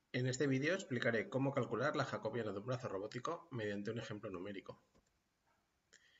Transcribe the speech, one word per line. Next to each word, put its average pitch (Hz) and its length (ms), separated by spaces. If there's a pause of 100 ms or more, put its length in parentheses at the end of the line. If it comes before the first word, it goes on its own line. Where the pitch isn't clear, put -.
(120)
en 127 160
este 127 180
vídeo 139 300
explicaré 117 520
cómo 135 240
calcular 123 440
la 139 100
jacobiana 107 460
de 98 80
un 104 80
brazo 123 200
robótico 123 600
mediante 104 400
un 113 80
ejemplo 107 320
numérico. 95 560 (1300)